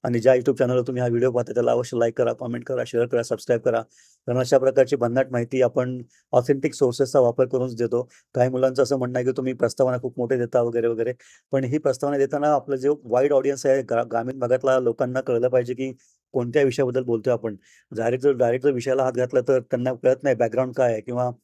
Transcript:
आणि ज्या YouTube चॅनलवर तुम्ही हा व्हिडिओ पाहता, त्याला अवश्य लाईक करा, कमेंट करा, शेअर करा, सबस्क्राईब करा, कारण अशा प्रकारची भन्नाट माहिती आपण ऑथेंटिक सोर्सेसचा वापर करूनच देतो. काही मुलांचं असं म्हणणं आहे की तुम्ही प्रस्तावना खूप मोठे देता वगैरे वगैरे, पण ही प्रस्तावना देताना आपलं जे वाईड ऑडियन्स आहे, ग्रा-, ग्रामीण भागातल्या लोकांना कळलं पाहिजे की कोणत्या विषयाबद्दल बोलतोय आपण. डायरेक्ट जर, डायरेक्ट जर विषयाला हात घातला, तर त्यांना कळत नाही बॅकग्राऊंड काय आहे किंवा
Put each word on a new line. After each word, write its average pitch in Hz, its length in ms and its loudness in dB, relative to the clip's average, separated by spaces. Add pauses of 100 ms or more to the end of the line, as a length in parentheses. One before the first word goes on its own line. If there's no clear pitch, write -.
आणि 120 160 -2
ज्या 123 140 6
YouTube 127 260 2
चॅनलवर 127 280 2
तुम्ही 127 160 -4
हा 123 60 0
व्हिडिओ 120 220 2
पाहता, 117 240 -4
त्याला 120 180 2
अवश्य 123 260 -2
लाईक 117 200 0
करा, 117 140 0
कमेंट 117 320 -8
करा, 127 220 -4
शेअर 120 200 0
करा, 120 160 -2
सबस्क्राईब 117 380 -2
करा, 113 200 0 (460)
कारण 123 120 0
अशा 131 200 4
प्रकारची 131 380 2
भन्नाट 120 340 0
माहिती 123 320 -2
आपण 127 400 -2 (300)
ऑथेंटिक 135 420 0
सोर्सेसचा 131 460 2
वापर 123 260 2
करूनच 127 300 -4
देतो. 120 320 -2 (260)
काही 127 140 2
मुलांचं 131 340 0
असं 131 140 0
म्हणणं 127 220 -4
आहे 123 80 -2
की 131 100 0
तुम्ही 131 160 -4
प्रस्तावना 127 460 0
खूप 120 180 -8
मोठे 127 200 -2
देता 120 260 0
वगैरे 117 240 0
वगैरे, 117 260 -2 (380)
पण 135 140 0
ही 131 140 -2
प्रस्तावना 143 400 -2
देताना 143 340 0
आपलं 139 240 0
जे 131 120 -2 (160)
वाईड 123 280 2
ऑडियन्स 139 340 0
आहे, 135 160 4
ग्रा-, 117 280 -2
ग्रामीण 120 280 -4
भागातल्या 131 420 2
लोकांना 127 400 -2
कळलं 123 280 0
पाहिजे 123 260 0
की 131 180 -6 (400)
कोणत्या 123 300 0
विषयाबद्दल 127 400 0
बोलतोय 120 300 -2
आपण. 110 240 -4 (400)
डायरेक्ट 120 280 -2
जर, 143 80 6
डायरेक्ट 123 340 0
जर 143 60 4
विषयाला 131 320 0
हात 127 80 0
घातला, 127 280 0
तर 131 200 2
त्यांना 123 340 -4
कळत 131 280 2
नाही 135 140 0
बॅकग्राऊंड 120 380 -2
काय 123 180 2
आहे 107 80 -4
किंवा 123 300 -4 (140)